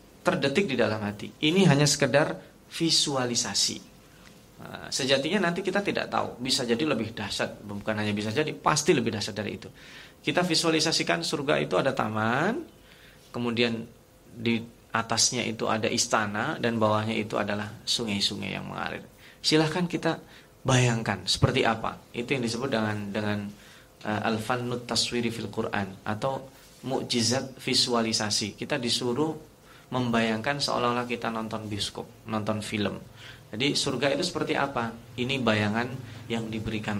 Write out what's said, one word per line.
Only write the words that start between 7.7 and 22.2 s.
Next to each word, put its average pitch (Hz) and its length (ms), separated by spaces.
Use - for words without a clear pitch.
hanya 104 160
bisa 107 160
jadi, 147 240
pasti 156 400
lebih 113 160
dahsyat 104 240
dari 101 240
itu. - 80
Kita - 180
visualisasikan 160 800
surga 147 400
itu 147 160
ada 139 160
taman, 127 720
kemudian 117 540
di 113 320
atasnya 113 480
itu 110 240
ada 110 240
istana, 113 640
dan 117 220
bawahnya 107 340
itu 107 220
adalah 104 320
sungai-sungai 101 720
yang 95 80
mengalir. 87 400
Silahkan 156 400
kita 160 400
bayangkan 113 640
seperti 127 400
apa. 101 320
Itu 120 160